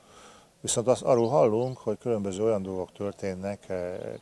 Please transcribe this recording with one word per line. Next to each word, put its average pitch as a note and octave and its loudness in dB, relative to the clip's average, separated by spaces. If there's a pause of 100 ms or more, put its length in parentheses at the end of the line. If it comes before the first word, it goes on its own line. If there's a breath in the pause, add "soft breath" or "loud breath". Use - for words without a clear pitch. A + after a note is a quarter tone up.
(640 loud breath)
viszont A2+ 0
az, B2 4
arról A#2 4
hallunk, B2+ 2
hogy G#2+ -4
különböző G2+ -2
olyan A2 2
dolgok F#2 -6
történnek, G2+ -8
eh, F2+ -6 (240)